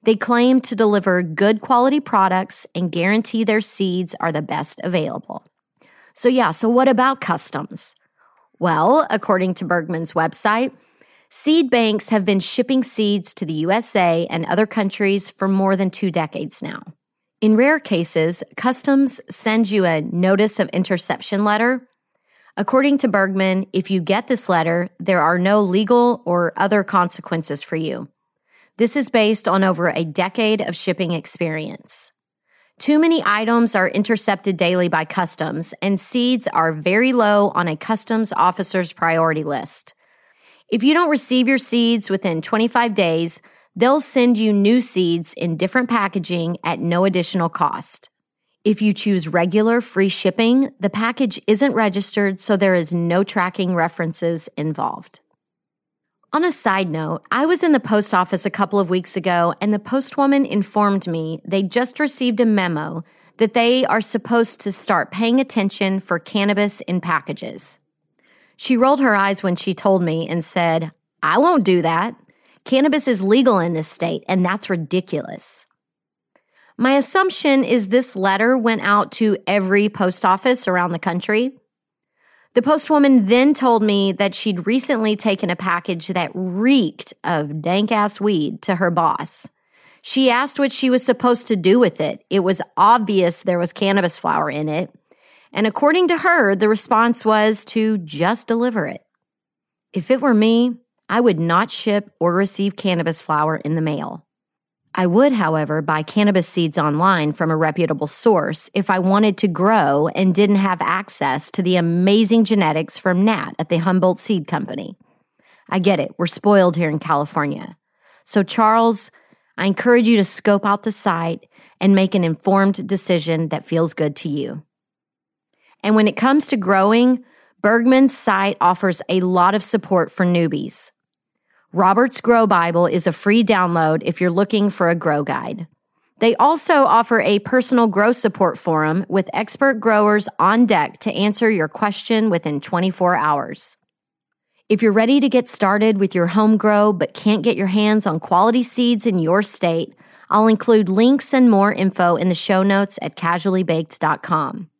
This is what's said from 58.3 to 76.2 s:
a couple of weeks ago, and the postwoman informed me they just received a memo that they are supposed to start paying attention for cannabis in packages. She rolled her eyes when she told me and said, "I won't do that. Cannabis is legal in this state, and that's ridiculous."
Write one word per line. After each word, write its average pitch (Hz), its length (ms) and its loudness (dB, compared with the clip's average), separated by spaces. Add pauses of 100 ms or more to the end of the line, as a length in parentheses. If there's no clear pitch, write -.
a 196 60 -2
couple 202 280 -2
of 175 100 0
weeks 185 260 -4
ago, 175 460 0
and 208 120 0
the 208 60 -2
postwoman 277 680 0
informed 202 600 -2
me 160 380 -6
they 196 180 -2
just 247 360 -4
received 247 400 -2
a 240 60 4
memo 175 580 -2 (340)
that 220 160 0
they 240 320 2
are 214 160 0
supposed 233 580 -2
to 202 120 -6
start 180 400 -2
paying 233 280 0
attention 196 600 -2
for 170 180 -4
cannabis 202 640 -2
in 180 180 -4
packages. - 800 -6 (800)
She - 180 0
rolled 262 240 4
her 240 160 2
eyes 196 260 0
when 180 140 0
she 185 180 -4
told 190 300 0
me 165 240 -4
and 170 160 -4
said, 165 480 -2 (320)
"I 160 140 2
won't 302 260 2
do 180 180 2
that. 165 320 -2 (520)
Cannabis 277 420 2
is 202 160 0
legal 226 340 4
in 175 140 0
this 160 160 -4
state, 165 400 -6
and 185 180 0
that's 190 240 -6
ridiculous." - 960 -6 (1120)